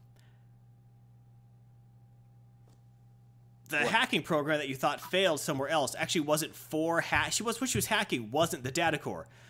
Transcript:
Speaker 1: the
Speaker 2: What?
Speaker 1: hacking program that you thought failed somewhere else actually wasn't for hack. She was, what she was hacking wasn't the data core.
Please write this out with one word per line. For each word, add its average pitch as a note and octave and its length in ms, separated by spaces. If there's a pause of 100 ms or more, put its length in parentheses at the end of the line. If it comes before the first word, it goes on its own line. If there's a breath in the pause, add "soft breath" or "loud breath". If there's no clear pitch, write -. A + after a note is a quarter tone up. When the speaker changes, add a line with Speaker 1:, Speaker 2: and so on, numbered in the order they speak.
(3750 soft breath)
Speaker 1:
the - 80
Speaker 2:
What? D3 100
Speaker 1:
hacking A3+ 360
program D3+ 360
that C#3+ 80
you C3 80
thought C#3+ 240
failed F3+ 400
somewhere C#3 300
else D3+ 280
actually D#3+ 240
wasn't D3+ 340
for E3 460
hack. D#3 320
She - 100
was, A3+ 180
what B3+ 80
she - 80
was - 100
hacking C3+ 440
wasn't D3+ 320
the C3 80
data D#3 260
core. F2+ 300 (220 soft breath)